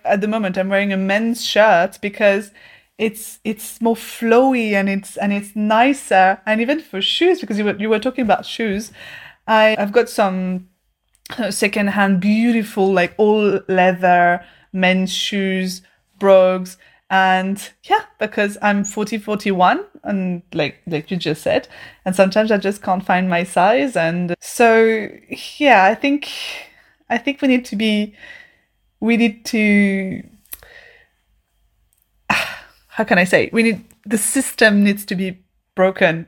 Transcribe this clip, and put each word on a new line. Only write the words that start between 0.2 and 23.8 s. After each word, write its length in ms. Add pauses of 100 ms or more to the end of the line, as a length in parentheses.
the 80
moment 300
I'm 100
wearing 240
a 40
men's 480
shirt 580
because 480 (480)
it's, 460
it's 360
more 160
flowy 760
and 160
it's, 280
and 160
it's 220
nicer. 920
And 140
even 200
for 200
shoes, 400
because 180
you 60
were, 120
you 120
were 120
talking 240
about 200
shoes, 480 (540)
I, 320
I've 140
got 160
some, 600 (680)
uh, 140
secondhand, 680
beautiful, 720
like, 240
all 520
leather 760 (280)
men's 400
shoes, 720 (360)
brogues. 580 (340)
And 600 (140)
yeah, 200 (140)
because 440
I'm 220
forty, 340
forty-one, 640 (180)
and 400 (100)
like, 340
like 240
you 80
just 240
said, 260 (360)
and 120
sometimes 340
I 60
just 260
can't 220
find 240
my 160
size. 500